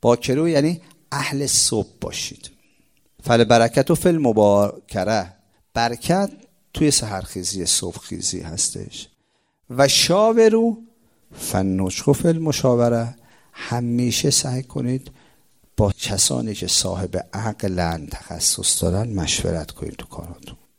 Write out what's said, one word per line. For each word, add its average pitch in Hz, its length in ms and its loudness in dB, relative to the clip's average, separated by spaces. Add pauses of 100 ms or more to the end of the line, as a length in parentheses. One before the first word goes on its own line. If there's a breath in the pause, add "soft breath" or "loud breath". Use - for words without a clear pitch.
باکرو 131 480 2
یعنی 160 320 4 (300 loud breath)
اهل 143 360 -4
صبح - 420 0 (120)
باشید. - 480 -10 (760)
«فالبرکة 117 720 4
فی 180 140 2
المباکرة»، 104 1200 2 (400)
برکت 120 580 -2 (420)
توی 151 180 2
سحرخیزی، 95 760 -4
صبحخیزی - 760 -6
هستش. - 680 -8 (600)
«و 131 180 2
شاورو 226 880 4 (540)
فالنجح 95 840 0
فی - 140 0
المشاورة»، 120 880 0 (380 soft breath)
همیشه 120 760 -2
سعی 131 340 -2
کنید 131 480 -6 (640 soft breath)
با 101 140 2
کسانی 110 600 -2
که 95 140 -8
صاحب 90 680 -4
عقلن، 90 800 -4
تخصص - 720 -4
دارن، 92 240 0
مشورت 85 640 -4
کنید - 220 -12
تو - 120 -16
کاراتون. - 520 -16 (220)